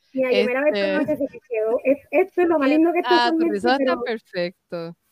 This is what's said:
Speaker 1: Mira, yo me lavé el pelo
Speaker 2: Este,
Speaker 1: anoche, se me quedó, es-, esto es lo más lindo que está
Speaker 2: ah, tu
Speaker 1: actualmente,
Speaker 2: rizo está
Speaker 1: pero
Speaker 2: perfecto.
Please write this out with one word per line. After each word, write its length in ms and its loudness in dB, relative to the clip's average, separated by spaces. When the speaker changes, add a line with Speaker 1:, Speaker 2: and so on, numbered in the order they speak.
Speaker 1:
Mira, 180 -2
yo 140 2
me 80 -2
lavé 160 0
el 40 2
pelo 120 0
Speaker 2:
Este, 100 -2
Speaker 1:
anoche, 60 -2
se 60 -6
me 160 -8
quedó, 340 -2
es-, 280 0
esto 300 0
es 60 2
lo 120 2
más 100 2
lindo 240 4
que 60 0
está 120 -2
Speaker 2:
ah, 180 4
tu 60 0
Speaker 1:
actualmente, 200 0
Speaker 2:
rizo 160 -2
está 60 2
Speaker 1:
pero 260 -2
Speaker 2:
perfecto. 920 -8